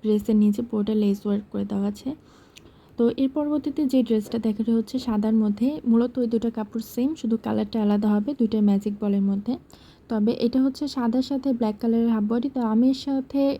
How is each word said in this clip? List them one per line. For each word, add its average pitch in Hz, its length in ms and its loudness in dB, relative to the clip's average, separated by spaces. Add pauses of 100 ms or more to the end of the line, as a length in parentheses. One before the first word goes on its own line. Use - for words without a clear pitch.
ড্রেসের 214 420 2
নিচে 208 260 4
পুরোটা 214 320 -2
লেস 202 240 2
ওয়ার্ক 202 260 -2
করে 202 140 -4
দেওয়া 202 220 -2
আছে। 208 220 -8 (880)
তো 240 60 2 (140)
এর 269 120 0
পরবর্তীতে 294 560 -2
যে 262 180 2
ড্রেসটা 220 360 -2
দেখানো 220 380 -2
হচ্ছে 220 220 -4
সাদার 220 440 0
মধ্যে, 208 240 0 (200)
মূলত 240 300 4
ওই 247 100 0
দুটো 226 240 0
কাপড় 220 320 -8 (100)
সেম, 254 220 -2
শুধু 226 200 -2 (100)
কালারটা 214 360 -2
আলাদা 208 280 2
হবে, 208 200 2 (100)
দুইটা 226 220 0
ম্যাজিক 202 400 2
বলের 202 280 0
মধ্যে। 202 240 -2 (560)
তবে 214 220 2 (140)
এটা 254 160 2
হচ্ছে 269 260 0
সাদার 254 420 0
সাথে 277 240 -2
ব্ল্যাক 220 280 -2
কালারের 233 280 2
হাফ 220 140 2
বডি। 240 260 0
তো 262 120 -4
আমি 226 280 4
এর 269 160 0
সাথে 269 360 -2 (180)